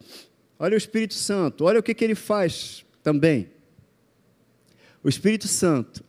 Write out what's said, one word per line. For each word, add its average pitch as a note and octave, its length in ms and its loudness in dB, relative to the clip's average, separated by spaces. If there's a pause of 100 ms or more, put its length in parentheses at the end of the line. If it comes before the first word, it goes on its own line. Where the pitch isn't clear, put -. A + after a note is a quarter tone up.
(580)
Olha F#3 160 -2
o A3 40 4
Espírito A3 360 -4
Santo, F#3 500 -2
olha G#3+ 160 4
o - 20 -2
que A3+ 120 -2
que A3+ 100 -2
ele A3 100 2
faz - 720 -4 (180)
também. D3 480 2 (1500)
O C#3+ 60 0
Espírito G#3 380 0
Santo, D#3 640 0